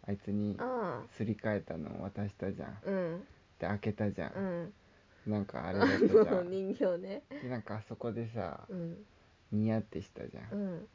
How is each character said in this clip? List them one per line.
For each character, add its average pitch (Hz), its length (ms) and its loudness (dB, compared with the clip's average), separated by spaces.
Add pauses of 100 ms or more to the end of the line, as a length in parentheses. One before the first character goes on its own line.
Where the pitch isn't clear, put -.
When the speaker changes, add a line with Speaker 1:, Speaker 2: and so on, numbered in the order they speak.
Speaker 1:
あ 101 40 -2
い 101 60 0
つ 101 140 -6
に 104 280 2
Speaker 2:
あ 226 460 -2
あ。 - 100 -18
Speaker 1:
す 117 80 -2
り 104 120 0
替 107 220 0
え 92 40 0
た 82 160 -6
の 78 240 -6
渡 101 260 -4
し 101 80 -6
た 95 160 -2
じ 95 120 -6
ゃ - 40 -8
ん。 - 180 -10
Speaker 2:
う 196 60 -2
ん。 180 360 -2 (320)
Speaker 1:
で、 - 80 -2
開 101 120 0
け 107 140 0
た 104 180 2
じ 95 100 -4
ゃ 78 80 -2
ん。 - 40 -12
Speaker 2:
う 190 60 -4
ん。 175 920 -6
Speaker 1:
な - 80 2
ん 101 60 0
か 65 220 -6
あ - 40 -2
れ 196 80 0
だ - 60 8
っ - 40 8
た - 100 4
じ - 60 8
ゃ 220 180 10
ん。 - 40 6
Speaker 2:
あ - 40 2
の 180 120 4
人 190 320 -2
形 180 220 2
ね。 196 240 -6 (200)
Speaker 1:
で、 - 80 -6
な 120 100 -2
ん - 20 -8
か 101 140 -6
あ 107 120 -4
そ 117 80 -8
こ 117 160 -4
で 113 180 -2
さ、 101 380 -4
Speaker 2:
う - 60 -8
ん。 170 240 -6 (540)
Speaker 1:
ニ 107 160 4
ヤ 110 120 4
っ - 40 -2
て - 180 -6
し - 100 -12
た - 160 -10
じ - 100 -12
ゃ - 180 -8
ん。 208 40 -2
Speaker 2:
う 202 60 -2
ん。 185 300 -6